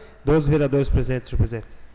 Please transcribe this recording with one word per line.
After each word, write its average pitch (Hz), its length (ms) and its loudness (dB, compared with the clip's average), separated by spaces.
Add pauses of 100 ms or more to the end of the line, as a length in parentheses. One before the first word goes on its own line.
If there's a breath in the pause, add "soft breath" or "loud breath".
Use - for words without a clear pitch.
(240 loud breath)
Doze 147 260 2
vereadores 143 400 2
presentes, 127 400 0
senhor 120 100 0
presidente. 113 280 -2 (280)